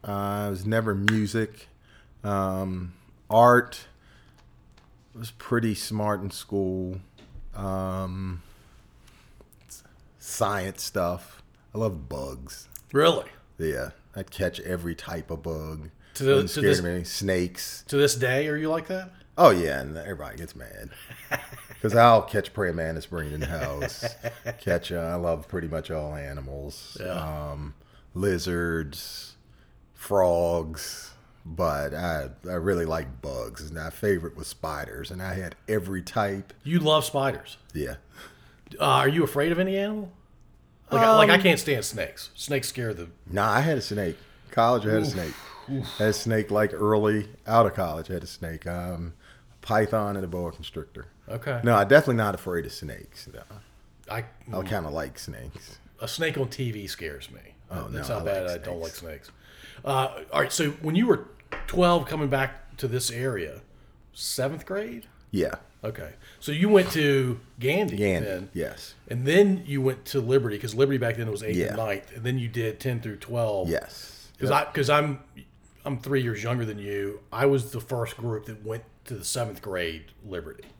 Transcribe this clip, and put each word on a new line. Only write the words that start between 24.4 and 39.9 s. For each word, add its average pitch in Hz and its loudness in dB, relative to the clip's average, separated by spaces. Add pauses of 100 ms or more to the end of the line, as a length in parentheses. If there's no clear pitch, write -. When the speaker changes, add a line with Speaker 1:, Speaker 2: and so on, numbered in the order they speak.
Speaker 1:
Catch, 87 0
uh, 87 -4
I 85 -2
love 85 -2
pretty 82 -6
much 78 -6
all 76 -6
animals. 71 -12
Speaker 2:
Yeah. 78 -6
Speaker 1:
Um, 73 -10 (400)
lizards, 85 -2 (580)
frogs, 85 0 (340)
but 76 -2
I, 78 -4 (200)
I 90 -4
really 87 0
like 73 -4
bugs. 64 -8
And 78 -12
my 80 -8
favorite 90 0
was 80 -12
spiders, 76 -8
and 90 -10
I 92 -6
had 90 -8 (120)
every 95 -2
type. 98 -2 (120)
Speaker 2:
You 170 2
love 156 4
spiders? - -2 (180)
Speaker 1:
Yeah. 69 -6 (840)
Speaker 2:
Uh, 151 2
are 135 6
you 160 4
afraid 147 2
of 170 0
any 190 2
animal? 208 -4 (800)